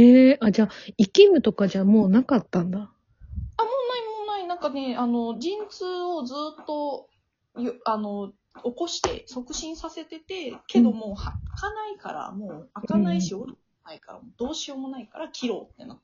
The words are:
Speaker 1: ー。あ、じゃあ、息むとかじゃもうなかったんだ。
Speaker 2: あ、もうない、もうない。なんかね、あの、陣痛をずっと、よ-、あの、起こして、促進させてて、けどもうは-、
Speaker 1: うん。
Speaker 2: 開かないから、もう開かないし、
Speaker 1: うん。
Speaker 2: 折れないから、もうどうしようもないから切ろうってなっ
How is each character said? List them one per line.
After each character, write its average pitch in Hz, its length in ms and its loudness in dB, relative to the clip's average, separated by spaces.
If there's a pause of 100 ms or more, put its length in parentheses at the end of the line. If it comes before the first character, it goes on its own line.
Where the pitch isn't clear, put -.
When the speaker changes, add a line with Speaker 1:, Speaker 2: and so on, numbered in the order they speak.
(320)
Speaker 1:
ー。 294 80 2
あ、 220 120 4
じ 220 100 2
ゃ 208 40 4
あ、 - 20 -6 (300)
息 392 300 8
む 349 120 6
と 214 120 2
か 202 160 0
じ 190 100 -4
ゃ 190 60 0
も 208 220 6
う - 20 4
な 214 140 6
か 254 140 0
っ 196 100 -2
た 180 160 0
ん 180 80 -4
だ。 185 80 -6
Speaker 2:
あ、 208 40 -8
も 202 80 -16
う - 20 -20 (680)
な 453 60 0
い、 480 540 -4
も 415 60 -8
う - 20 -8
な 415 140 -6
い。 359 60 -8
な 349 100 -6
ん - 20 -14
か 302 120 -6
ね、 262 260 -6
あ 247 100 -2
の、 233 320 -4
陣 403 300 -6
痛 - 160 -14
を 359 400 -6
ず 240 100 -10 (280)
っ - 40 -20
と、 294 420 -8 (520)
よ-、 240 140 -6 (100)
あ 220 120 -2
の、 202 360 -8 (300)
起 240 120 -6
こ 339 140 -6
し - 120 -10
て、 - 260 -4
促 254 280 -14
進 320 220 -10
さ 330 140 -14
せ 320 140 -16
て 320 160 -18
て、 320 340 -12 (120)
け - 160 4
ど 220 100 4
も 214 200 -12
う - 20 -10
は-、 - 0 - (280)
Speaker 1:
う - 20 -12
ん。 - 40 -14
Speaker 2:
開 - 120 -12
か 415 140 -8
な 427 160 -10
い 403 60 -14
か - 160 -14
ら、 - 200 -12
も 202 160 -12
う 156 260 -16
開 208 100 -12
か 208 140 0
な 180 160 2
い 180 80 0
し、 165 120 -6
Speaker 1:
う 190 40 -10
ん。 - 40 -12
Speaker 2:
折 - 100 -16
れ - 60 -20 (260)
な 160 100 -20
い - 60 -20
か - 120 -20
ら、 - 80 -20
も - 80 -20
う - 80 -20
ど 254 140 -8
う 311 40 -10
し - 160 -12
よ 277 60 -16
う - 20 -10
も 269 100 -10
な 262 120 -12
い 208 80 -18
か - 100 -18
ら 311 100 -12
切 - 200 -10
ろ 196 220 -10
う - 20 -20
っ - 40 -20
て - 100 -20
な - 80 -20
っ - 100 -20